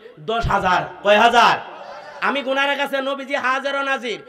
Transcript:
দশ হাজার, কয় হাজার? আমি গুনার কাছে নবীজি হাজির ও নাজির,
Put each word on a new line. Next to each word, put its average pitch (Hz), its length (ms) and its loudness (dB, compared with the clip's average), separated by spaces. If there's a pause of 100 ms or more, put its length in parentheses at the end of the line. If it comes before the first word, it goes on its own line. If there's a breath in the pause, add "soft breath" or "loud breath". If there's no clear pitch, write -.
(200)
দশ 220 280 -4
হাজার, 190 340 2 (220)
কয় 208 140 6
হাজার? 226 400 6 (640)
আমি 247 200 -2
গুনার 269 360 0
কাছে 269 240 -4
নবীজি 269 340 -6
হাজির 262 400 -2
ও 277 60 -2
নাজির, 247 480 -4